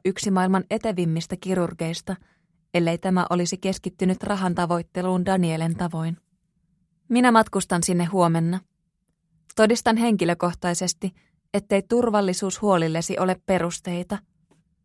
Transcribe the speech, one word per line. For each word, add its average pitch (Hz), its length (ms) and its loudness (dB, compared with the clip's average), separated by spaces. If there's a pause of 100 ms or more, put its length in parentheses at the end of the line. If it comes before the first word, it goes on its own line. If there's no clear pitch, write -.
yksi 190 260 -2
maailman 185 400 2
etevimmistä 175 680 -2
kirurgeista, 170 800 -4 (580)
ellei 170 240 0
tämä 185 320 0
olisi 175 280 -2
keskittynyt 185 640 -2
rahan 185 320 -2
tavoitteluun 180 720 -2
Danielen 165 500 0
tavoin. 165 400 -4 (920)
"Minä 247 240 4
matkustan 196 500 2
sinne 175 220 0
huomenna. 170 560 0 (960)
Todistan 226 400 4
henkilökohtaisesti, 180 1160 -2 (400)
ettei 196 280 0
turvallisuushuolillesi 190 1400 0
ole 185 280 0
perusteita", 175 720 -2 (680)